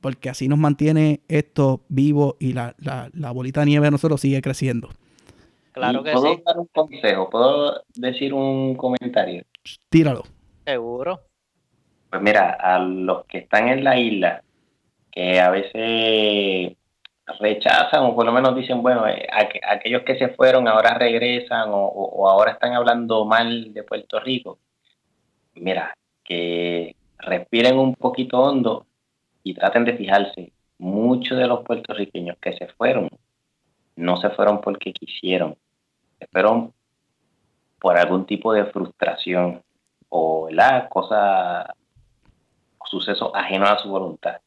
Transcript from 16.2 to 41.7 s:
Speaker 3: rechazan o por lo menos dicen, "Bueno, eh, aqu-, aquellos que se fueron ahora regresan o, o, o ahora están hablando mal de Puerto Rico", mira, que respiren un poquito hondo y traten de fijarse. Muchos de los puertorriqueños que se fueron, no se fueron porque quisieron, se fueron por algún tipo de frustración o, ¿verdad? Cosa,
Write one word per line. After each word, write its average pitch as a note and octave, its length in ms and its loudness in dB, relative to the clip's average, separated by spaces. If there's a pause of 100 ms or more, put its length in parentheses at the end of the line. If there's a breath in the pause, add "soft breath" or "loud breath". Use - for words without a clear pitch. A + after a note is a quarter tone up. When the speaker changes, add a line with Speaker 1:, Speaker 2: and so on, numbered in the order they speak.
Speaker 3:
rechazan G#2+ 640 2
o A#2+ 120 2
por A#2 100 2
lo A#2 60 2
menos B2+ 240 4
dicen, B2+ 280 -4
"Bueno, A#2+ 240 2
eh, - 240 -4
aqu-, G#2+ 360 0
aquellos A#2 360 0
que C3 160 -2
se B2+ 100 2
fueron B2+ 380 4
ahora A2+ 260 4
regresan A#2+ 760 0
o, G2+ 160 0
o, G2 200 -6 (160)
o G2 80 6
ahora G#2 220 6
están B2 220 -4
hablando A#2+ 520 0
mal A2+ 480 0
de A2 80 -12
Puerto G#2+ 380 -8
Rico", B2+ 400 -8 (960)
mira, F2+ 420 -6 (260)
que E2+ 720 -4 (220)
respiren A#2 640 0
un C3 160 2
poquito B2+ 440 -2
hondo B2+ 460 0 (580)
y F#2+ 100 -8
traten A#2 320 2
de A#2+ 120 -2
fijarse. G2 540 -2 (260)
Muchos A#2+ 600 0
de B2+ 100 2
los A#2+ 160 0
puertorriqueños F#2+ 760 -8
que - 120 -6
se - 160 -14
fueron, A#2 400 -2 (880)
no F2+ 220 -2
se G#2 140 -2
fueron G#2 300 0
porque G2 320 -8
quisieron, F2 600 -4 (640)
se - 80 -18
fueron A2 460 0 (1080)
por F2 180 2
algún F2+ 280 2
tipo G#2 280 -2
de G#2 120 2
frustración F2+ 960 -4 (480)
o, D#2+ 360 -2
¿verdad? A2 440 2
Cosa, F#2+ 840 -2 (1120)